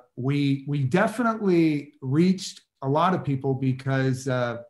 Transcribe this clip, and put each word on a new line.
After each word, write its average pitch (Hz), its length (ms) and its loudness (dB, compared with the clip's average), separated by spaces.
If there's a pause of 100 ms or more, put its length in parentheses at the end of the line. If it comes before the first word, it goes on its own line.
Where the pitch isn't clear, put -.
(160)
we, 139 520 0
we 143 160 -2
definitely 185 1160 2
reached 170 600 0 (200)
a 135 80 -4
lot 165 240 2
of 143 100 -2
people 139 300 -2
because, 131 760 -2
uh, 123 420 -2